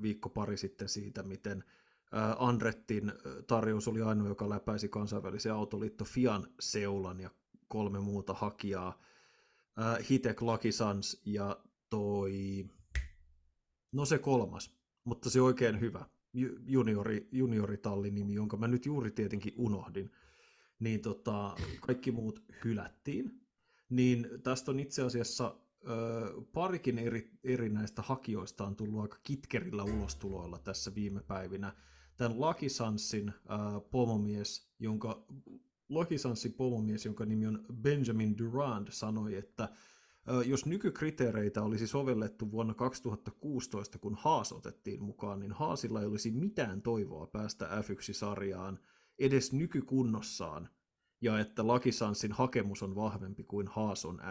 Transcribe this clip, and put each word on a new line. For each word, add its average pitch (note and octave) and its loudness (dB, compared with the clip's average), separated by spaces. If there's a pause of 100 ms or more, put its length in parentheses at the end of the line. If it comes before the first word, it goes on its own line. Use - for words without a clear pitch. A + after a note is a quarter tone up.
viikko G#2+ -2
pari G#2 -2
sitten G2 -6
siitä, G2+ -6
miten, G2 -6 (480)
ö, - -2 (220)
Andrettin, A2+ 2
ö, - -10
tarjous A2 2
oli A2 0
ainoa, G#2 2
joka G2+ -2
läpäisi G#2 -2
kansainvälisen G#2 -2
autoliitto G#2+ -4
fian A2+ 2 (140)
seulan G2 -2
ja F#2 -10 (380)
kolme G2+ 0
muuta G2+ -2
hakijaa, G2 -4 (800)
ö, A2+ 2
Hitek, B2 4
Lucky A2+ 2
Sans G2+ 0
ja G2+ -2 (300)
toi... G2 -2 (1300)
No C#3+ 0
se C#3+ 6
kolmas, A2 2 (260)
mutta A#2 -2
se B2+ 8
oikein A#2+ 6
hyvä, F#2+ -2 (260)
ju-, B2 0
juniori, A2 4
junioritallinimi, G2+ 2
jonka G#2 0
mä A2+ 2
nyt B2 2
juuri C#3 0
tietenkin G#2 -2
unohdin, G2 -2 (680)
niin A2+ 0
tota, G#2 -2 (240)
kaikki B2+ 0
muut A2 -4 (200)
hylättiin. C#3+ -4 (480)
Niin B2 4 (140)
tästä B2+ 0
on C3+ 0
itse C3+ -2
asiassa, A#2+ 0 (320)
ö, A2+ -4 (100)
parikin D#3+ 0
eri, A#2 -2 (140)
eri B2 2
näistä G#2+ 0
hakijoista G2+ -4
on G2+ -4
tullut G#2+ -2
aika G#2 -6
kitkerillä G2+ -4
ulostuloilla F#2+ -4
tässä F#2+ -6
viime G2+ -2
päivinä. G2 -6 (400)
Tän A#2 0
Lucky D#3 0
Sansin, G#2+ 0
ö, G#2 -4 (100)
pomomies, G#2 0
jonka A2 -4 (640)
Lakisanssin C#3 0
pomomies, A2 0
jonka G#2+ -4
nimi A2 2
on G#2+ 0 (100)
Benjamin A2+ 4
Durand, A#2 0
sanoi, G#2+ -2
että, G#2 -4 (600)
ö, B2 4
jos C3 2
nykykriteereitä C3+ 2
olisi G#2+ 0
sovellettu A2 0
vuonna A2 0
kaksituhatta B2 -2
kuusitoista, A#2+ -6
kun G#2+ -4
Haas A2+ 2
otettiin - -8
mukaan, G2+ -6
niin G2+ -6
Haasilla A#2 -2
ei G#2 0
olisi G#2+ -2
mitään A#2+ -2
toivoa G#2 -2
päästä G#2+ -4
F - -6
yksi G2+ -6
sarjaan G2 -4 (400)
edes C3+ 4
nykykunnossaan, A#2 0 (520)
ja A2 4
että G#2+ 0
Lakisanssin A2+ 4
hakemus A2 0
on F#2+ -4
vahvempi G#2 -4
kuin G2+ -4
Haas G#2 -2
on F2 -8 (100)